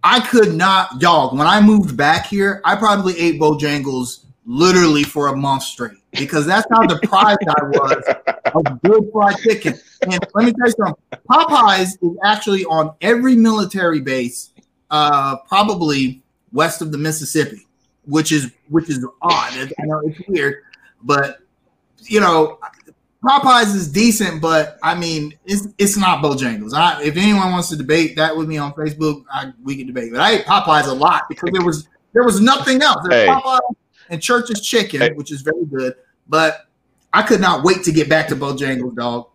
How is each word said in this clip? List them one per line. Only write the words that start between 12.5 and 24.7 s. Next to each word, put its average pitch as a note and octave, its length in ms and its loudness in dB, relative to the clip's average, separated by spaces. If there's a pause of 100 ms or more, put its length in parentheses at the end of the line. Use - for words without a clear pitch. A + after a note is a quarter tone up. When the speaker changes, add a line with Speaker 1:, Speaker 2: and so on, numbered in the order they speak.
Speaker 1:
on D#3+ 360 -2
every A#3+ 360 2
military G3 640 2
base, C3 500 -6 (400)
uh, C#3+ 460 0 (100)
probably E3 760 0 (320)
west D#3+ 300 -2
of D#3 80 -8
the C#3+ 80 -8
Mississippi, D3+ 680 -4 (380)
which D#3 280 -2
is, C3+ 180 -2 (180)
which D#3+ 220 -2
is B2+ 160 -6 (160)
odd. E3 340 -2
I C3+ 280 -10
know D#3 200 -4
it's D#3 220 -6
weird, C#3+ 380 -4 (400)
but, C#3 340 -2 (640)
you G#3 200 -2
know, D#3+ 380 2 (680)
Popeyes B3 520 4
is F3+ 160 -4
decent, G3 500 0
but D#3 400 0